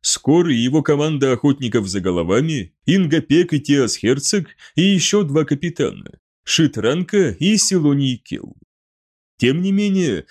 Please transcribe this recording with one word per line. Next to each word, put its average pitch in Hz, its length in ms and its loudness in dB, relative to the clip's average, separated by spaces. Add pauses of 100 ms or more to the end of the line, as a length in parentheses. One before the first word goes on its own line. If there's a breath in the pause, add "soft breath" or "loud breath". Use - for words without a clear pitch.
Скор 170 460 0
и 139 60 2
его 127 280 0
команда 143 500 0
охотников 123 560 0
за 95 120 -4
головами, 92 760 -2 (100)
Инга 165 360 2
Пек 175 320 0
и 147 80 0
Тиас 139 360 0
Херцог 143 520 -2 (280 loud breath)
и - 60 2
ещё 196 420 2
два 147 200 0
капитана, - 760 -6 (240)
Шитранка 165 880 0
и 185 260 0
Силоний 143 600 0
Кел. - 380 -14 (840)
Тем 139 220 2
не 190 120 0
менее, 190 580 0